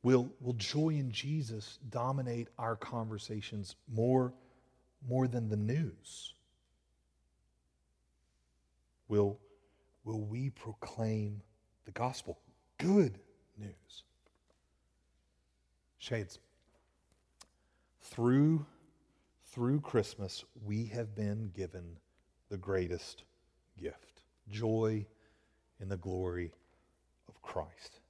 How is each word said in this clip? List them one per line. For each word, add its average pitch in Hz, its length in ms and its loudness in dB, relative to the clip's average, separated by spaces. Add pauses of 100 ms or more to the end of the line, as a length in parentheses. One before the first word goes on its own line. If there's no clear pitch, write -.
Will, 127 280 6 (100)
will 123 120 -2
joy 143 360 0
in 139 220 0
Jesus 113 640 -4 (140)
dominate 123 560 0 (100)
our 113 180 0
conversations 107 1000 -6 (120)
more, 123 460 4 (760)
more 127 200 4
than 120 200 0
the 107 80 2
news? 107 800 -2 (2750)
Will, 101 300 4 (680)
will 110 180 -4
we 117 280 -2
proclaim 107 920 -4 (420)
the 101 60 -16
gospel? 117 480 -6 (400)
Good 165 400 6 (400)
news. - 440 -16 (2000)
Shades, 107 400 -4 (1600)
through, 143 640 6 (880)
through 127 300 2
Christmas, - 640 0 (220)
we 107 200 -2
have 110 280 -6
been 104 420 -2
given 87 440 -10 (500)
the 101 80 -6
greatest 90 640 -2 (580)
gift, - 440 -12 (260)
joy 110 560 0 (720)
in 95 100 -8
the 95 80 -2
glory 90 540 -4 (760)
of - 160 -20
Christ. - 560 -8 (100)